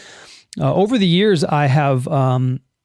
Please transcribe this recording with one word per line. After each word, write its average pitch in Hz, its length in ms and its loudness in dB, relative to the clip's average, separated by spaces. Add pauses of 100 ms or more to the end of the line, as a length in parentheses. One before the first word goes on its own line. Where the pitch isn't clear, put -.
(580)
uh, 139 140 -2
over 214 240 0
the 196 100 2
years 180 380 2
I 147 220 0
have, 139 420 0
um, 131 520 -2 (240)